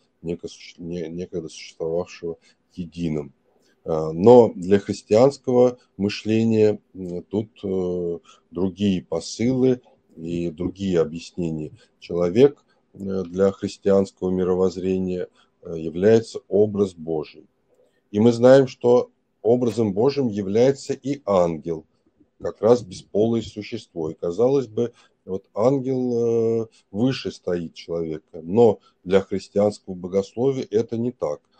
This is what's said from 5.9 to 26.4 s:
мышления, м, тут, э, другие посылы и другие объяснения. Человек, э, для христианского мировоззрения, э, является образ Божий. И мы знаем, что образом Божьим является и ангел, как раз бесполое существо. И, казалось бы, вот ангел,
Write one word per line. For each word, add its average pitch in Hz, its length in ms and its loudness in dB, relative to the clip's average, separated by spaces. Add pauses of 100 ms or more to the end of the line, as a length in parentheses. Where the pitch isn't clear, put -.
мышления, 107 840 2 (140)
м, 87 300 -10
тут, 110 260 -6 (120)
э, 90 560 -4 (320)
другие 92 520 -2
посылы 123 800 -2 (340)
и 85 340 -6
другие 90 500 -2
объяснения. 80 720 -6 (260)
Человек, 90 640 2 (300)
э, 95 300 -6
для 95 280 0
христианского 98 800 -2
мировоззрения, 92 960 -2 (340)
э, 85 160 -10
является 95 720 2
образ 101 460 0
Божий. 78 520 -8 (640)
И 104 100 0
мы 117 120 6
знаем, 127 340 8
что 123 440 0 (320)
образом 113 500 2
Божьим 131 360 0
является 107 640 0
и 131 320 -8
ангел, 82 600 0 (560)
как 90 200 -8
раз 117 220 4
бесполое 107 600 -2
существо. 101 680 -10
И, 82 40 -10
казалось 120 520 0
бы, 113 260 -6 (320)
вот 95 200 -10 (100)
ангел, 117 1080 0